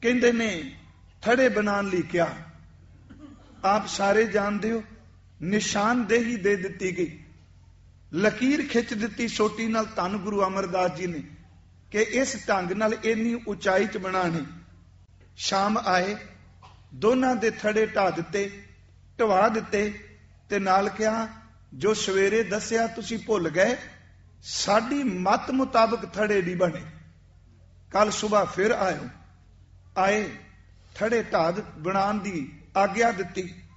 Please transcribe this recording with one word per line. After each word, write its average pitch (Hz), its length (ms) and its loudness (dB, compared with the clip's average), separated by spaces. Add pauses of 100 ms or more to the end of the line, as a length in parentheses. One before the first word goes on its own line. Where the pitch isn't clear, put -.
ਕਹਿੰਦੇ 240 300 4
ਨੇ, 196 480 -4 (420)
ਥੜੇ 247 260 4
ਬਣਾਉਣ 202 400 0
ਲਈ 185 140 0
ਕਿਹਾ। 165 260 0 (1400)
ਆਪ 202 220 2
ਸਾਰੇ 202 380 2
ਜਾਣਦੇ 208 480 -2
ਹੋ, 226 100 -4 (600)
ਨਿਸ਼ਾਨਦੇਹੀ 220 920 0
ਦੇ 202 200 2
ਦਿੱਤੀ 185 420 -6
ਗਈ, 170 200 -4 (960)
ਲਕੀਰ 214 520 0
ਖਿੱਚ 233 280 0
ਦਿੱਤੀ 226 340 -4
ਸੋਟੀ 220 380 0
ਨਾਲ 220 200 0 (100)
ਧੰਨ 185 200 -2
ਗੁਰੂ 202 300 0
ਅਮਰਦਾਸ 185 480 0
ਜੀ 180 120 -8
ਨੇ 165 160 -6 (680)
ਕਿ 202 80 -2
ਇਸ 226 500 0
ਢੰਗ 185 240 0
ਨਾਲ 214 220 0 (100)
ਇੰਨੀ 226 440 0
ਉਚਾਈ 202 380 2
'ਚ 208 120 -6
ਬਣਾਉਣੀ। 180 480 -2 (920)
ਸ਼ਾਮ 202 500 0
ਆਏ, 185 300 2 (800)
ਦੋਨਾਂ 254 420 2
ਦੇ 220 140 0
ਥੜੇ 214 360 0
ਢਾਹ 202 240 2
ਦਿੱਤੇ, 170 520 -6 (580)
ਢਵਾ 208 280 4
ਦਿੱਤੇ 208 600 -2 (400)
ਤੇ 202 100 -2
ਨਾਲ 196 300 4
ਕਿਹਾ, 220 400 -2 (460)
"ਜੋ 175 200 2
ਸਵੇਰੇ 196 480 2
ਦੱਸਿਆ 220 440 -2
ਤੁਸੀਂ 226 400 -6
ਭੁੱਲ 196 220 0
ਗਏ, 190 280 2 (680)
ਸਾਡੀ 226 600 0
ਮੱਤ 196 480 0
ਮੁਤਾਬਕ 233 640 2
ਥੜੇ 208 300 0
ਨਹੀਂ 180 140 -4
ਬਣੇ। 175 260 0 (1080)
ਕੱਲ੍ਹ 208 200 2
ਸੁਬਾਹ 208 340 2
ਫਿਰ 190 260 0
ਆਇਓ।" 151 380 -2 (920)
ਆਏ, 196 320 2 (640)
ਥੜੇ 220 280 0
ਢਾਹ 170 300 0
ਦਿੱ-, - 260 -8
ਬਣਾਉਣ 196 400 0
ਦੀ 180 340 -6 (240)
ਆਗਿਆ 202 340 2
ਦਿੱਤੀ 185 520 -8 (140)